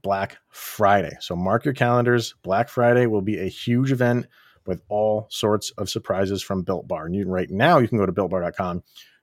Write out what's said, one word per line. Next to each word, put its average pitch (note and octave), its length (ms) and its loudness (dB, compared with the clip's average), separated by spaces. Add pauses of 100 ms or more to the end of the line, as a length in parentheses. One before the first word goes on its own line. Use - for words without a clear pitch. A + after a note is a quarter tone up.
Black G2 340 -2 (140)
Friday. G2 720 2
So - 140 -8
mark F#2+ 300 0
your C#3+ 80 0
calendars. A#2+ 680 2
Black G2 260 0
Friday A#2+ 380 4
will G#2+ 160 0
be G2+ 160 -2
a F#2+ 100 -4
huge B2+ 440 -2
event A#2+ 340 0 (400)
with F2+ 240 -6
all G#2+ 400 0
sorts G#2+ 480 -2
of G2 100 -6
surprises F#2+ 540 -2
from F#2+ 220 -4
Built F#2 220 -4
Bar. D#2+ 200 -6
And F2 100 -4
you, G2+ 100 -2
right F#2 220 -2
now, C#3+ 300 4
you A#2 100 4
can A#2+ 80 -2
go G2+ 80 2
to F#2 80 0
built F#2 180 -2
bar F#2 120 -2
dot E2+ 140 -6
com, F2+ 260 -4 (400)